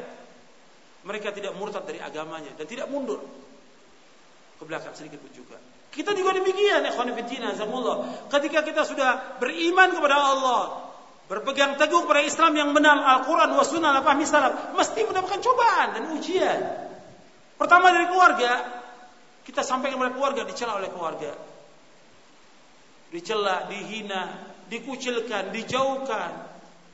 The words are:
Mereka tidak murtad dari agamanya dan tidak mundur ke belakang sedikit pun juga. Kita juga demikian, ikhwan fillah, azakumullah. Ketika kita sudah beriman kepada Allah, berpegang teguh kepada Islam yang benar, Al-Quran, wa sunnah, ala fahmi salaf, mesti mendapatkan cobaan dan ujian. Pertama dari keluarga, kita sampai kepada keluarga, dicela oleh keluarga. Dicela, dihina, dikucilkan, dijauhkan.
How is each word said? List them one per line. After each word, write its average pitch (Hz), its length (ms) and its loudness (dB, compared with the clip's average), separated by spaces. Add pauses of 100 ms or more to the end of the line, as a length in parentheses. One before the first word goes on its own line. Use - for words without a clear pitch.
(1040)
Mereka 202 320 -8
tidak 196 240 -8
murtad 196 240 -8
dari 160 160 -10
agamanya 151 560 -12
dan 156 80 -10
tidak 233 240 -10
mundur 254 320 -6 (1400)
ke - 80 -18
belakang 147 320 -12
sedikit - 240 -16
pun 135 160 -20
juga. 120 240 -20 (340)
Kita 370 240 -4
juga 381 160 2
demikian, 381 560 2
ikhwan 247 240 -4
fillah, 226 400 -6
azakumullah. 214 440 -4 (340)
Ketika 302 340 2
kita 311 160 -2
sudah 269 560 -2
beriman 339 560 4
kepada 294 240 2
Allah, 262 440 2 (680)
berpegang 269 480 0
teguh 302 300 4
kepada 294 180 4
Islam 311 320 2
yang 294 160 2
benar, 294 240 8
Al-Quran, 277 560 4
wa 277 80 4
sunnah, 311 320 2
ala 269 80 2
fahmi 294 240 4
salaf, 269 480 2
mesti 381 320 0
mendapatkan 370 380 -2
cobaan 440 500 4
dan 226 100 -6 (140)
ujian. 285 420 0 (1000)
Pertama 359 320 8
dari 349 160 2
keluarga, 294 720 2 (640)
kita - 160 -4
sampai 262 320 -2
kepada 254 240 -2
keluarga, 262 320 0
dicela 220 320 -4
oleh 185 80 -6
keluarga. 156 460 -8 (1800)
Dicela, 185 560 -2
dihina, 196 680 -8 (340)
dikucilkan, 233 800 -6
dijauhkan. 233 800 -2 (640)